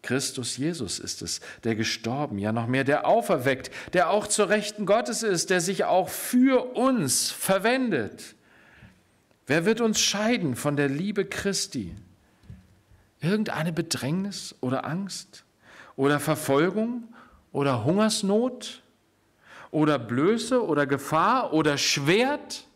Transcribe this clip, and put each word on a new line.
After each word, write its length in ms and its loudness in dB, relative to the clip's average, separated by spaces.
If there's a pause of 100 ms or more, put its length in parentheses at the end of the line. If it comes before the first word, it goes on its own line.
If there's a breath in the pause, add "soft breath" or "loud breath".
Christus 540 -4
Jesus 440 -6
ist 240 -10
es, 180 -8 (220 loud breath)
der 120 0
gestorben, 600 -4
ja 140 -2
noch 160 -2
mehr, 160 0
der 240 0
auferweckt, 640 0 (220 loud breath)
der 180 4
auch 160 0
zur 220 0
Rechten 360 -2
Gottes 380 0
ist, 260 0
der 120 2
sich 220 -2
auch 260 2
für 680 2
uns 560 2
verwendet. 1040 0 (1120 soft breath)
Wer 180 2
wird 160 2
uns 180 2
scheiden 560 0
von 200 -2
der 140 2
Liebe 360 -2
Christi? 680 -4 (1200 soft breath)
Irgendeine 540 -2
Bedrängnis 880 -4
oder 240 -2
Angst 580 -8 (520 loud breath)
oder 240 2
Verfolgung 920 0 (380 loud breath)
oder 320 0
Hungersnot 1000 0 (880 loud breath)
oder 300 2
Blöße 680 2
oder 220 2
Gefahr 680 2
oder 240 4
Schwert? 880 0 (100)